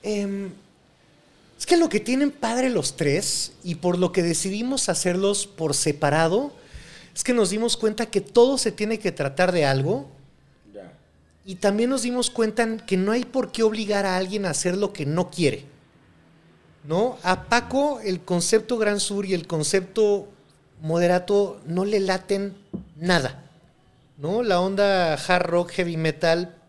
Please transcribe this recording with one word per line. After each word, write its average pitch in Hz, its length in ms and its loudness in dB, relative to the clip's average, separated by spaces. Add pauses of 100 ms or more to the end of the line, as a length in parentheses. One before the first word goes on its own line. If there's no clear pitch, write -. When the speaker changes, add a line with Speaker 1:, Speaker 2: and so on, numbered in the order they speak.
Speaker 1:
Em, 196 480 -4 (1080)
es - 80 -8
que 349 120 4
lo 330 120 4
que 208 100 0
tienen 269 320 0
padre 247 380 -2
los 190 260 -2
tres, - 580 -2 (100)
y 175 120 -6
por 175 240 0
lo 180 120 2
que 180 120 0
decidimos 202 680 -2
hacerlos 190 580 0
por 151 280 -4
separado, 160 760 2 (640)
es - 80 -6
que 254 100 0
nos 214 180 2
dimos 226 260 0
cuenta 220 300 -2
que 196 140 0
todo 247 360 4
se - 140 -2
tiene 214 280 -4
que 180 120 -2
tratar 156 400 0
de 165 140 2
algo. 143 440 0 (640)
Speaker 2:
Ya. 98 200 -20 (520)
Speaker 1:
Y 190 100 -10
también 208 340 2
nos 262 120 0
dimos 247 280 -2
cuenta 226 560 -2
que 190 120 0
no 190 140 2
hay 240 140 0
por - 260 -4
qué 226 120 0
obligar 208 420 0
a 185 120 0
alguien 190 280 -2
a 180 60 0
hacer 180 260 -2
lo 202 160 -2
que 151 120 -6
no 160 240 0
quiere, 143 360 2 (1160)
¿no? 185 400 0
A 185 220 0
Paco 247 580 2
el 190 180 -2
concepto 220 560 2
Gran 208 220 0
Sur 202 260 -4
y 190 80 -2
el 170 140 -4
concepto 196 800 0 (540)
Moderato 180 840 2
no 180 200 -2
le 208 140 2
laten 196 560 -2 (400)
nada, 160 480 0 (720)
¿no? 180 260 -2
La 190 180 2
onda 196 540 2
hard 180 320 0
rock, 175 240 0
heavy 170 260 -2
metal 165 580 0 (140)